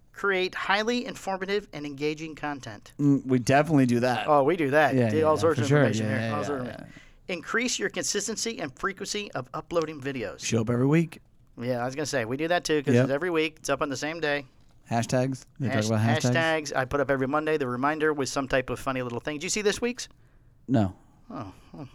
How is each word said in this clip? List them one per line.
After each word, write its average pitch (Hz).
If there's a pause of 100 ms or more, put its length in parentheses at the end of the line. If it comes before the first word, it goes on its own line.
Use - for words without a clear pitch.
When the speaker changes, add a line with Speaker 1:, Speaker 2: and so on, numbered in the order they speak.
(200)
Speaker 1:
Create 185
highly 220
informative 190
and 147
engaging 151
content. 131
Speaker 2:
Mm, 143
we 131
definitely 139
do 120
that. 120
Speaker 1:
Oh, 147
we 156
do 147
that. 139
Speaker 2:
Yeah, 120
Speaker 1:
Do 143
Speaker 2:
yeah, 156
Speaker 1:
all 156
Speaker 2:
yeah, -
Speaker 1:
sorts 160
Speaker 2:
for -
Speaker 1:
of -
Speaker 2:
sure. 147
Speaker 1:
information 110
Speaker 2:
Yeah, 107
Speaker 1:
here. 110
Speaker 2:
yeah, 113
Speaker 1:
All -
Speaker 2:
yeah, 151
Speaker 1:
sorts 143
of 123
Speaker 2:
yeah. - (440)
Speaker 1:
Increase 226
your 202
consistency 202
and 143
frequency 196
of 131
uploading 160
videos. 123
Speaker 2:
Show 113
up 110
every 123
week. 160 (380)
Speaker 1:
Yeah, 120
I 123
was 131
gonna 151
say, 123
we 127
do 160
that 175
too, 151
'cause 139
Speaker 2:
Yep. 123
Speaker 1:
it's 123
every 175
week. 160
It's -
up 135
on 156
the 131
same 160
day. 143 (460)
Speaker 2:
Hashtags. 127 (120)
They 127
talk -
Speaker 1:
Hash-, 107
Speaker 2:
about 110
hashtags. 117
Speaker 1:
hashtags. 160
I 131
put 143
up 143
every 135
Monday 156
the 143
reminder 151
with 135
some 135
type 127
of 120
funny 131
little 120
thing. 151
Did 147
you 185
see 208
this 196
week's? 240 (600)
Speaker 2:
No. 107 (380)
Speaker 1:
Oh, 110 (220)
well, 151